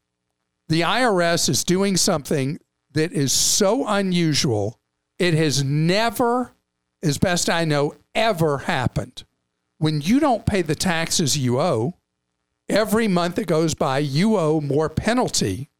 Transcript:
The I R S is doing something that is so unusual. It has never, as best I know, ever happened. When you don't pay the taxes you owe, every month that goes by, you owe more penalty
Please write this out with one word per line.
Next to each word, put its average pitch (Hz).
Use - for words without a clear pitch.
The 165
I 202
R 190
S 170
is 139
doing 190
something 151
that 156
is 139
so 220
unusual. 165
It 180
has 147
never, 214
as 143
best 180
I 170
know, 147
ever 170
happened. -
When 156
you 208
don't 269
pay 196
the 151
taxes 165
you 123
owe, 151
every 220
month 175
that 220
goes 160
by, 139
you 156
owe 160
more 143
penalty 160